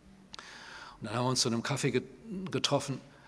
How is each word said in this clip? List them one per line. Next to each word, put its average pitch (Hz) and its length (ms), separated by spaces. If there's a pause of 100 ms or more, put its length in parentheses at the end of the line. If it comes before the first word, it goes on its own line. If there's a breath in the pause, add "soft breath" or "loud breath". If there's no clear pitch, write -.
(1000 loud breath)
Und 110 80
dann 107 80
haben 123 100
wir 131 40
uns 127 120
zu 123 80
einem 117 140
Kaffee 135 280
get-, 180 600
getroffen, 135 480 (280 loud breath)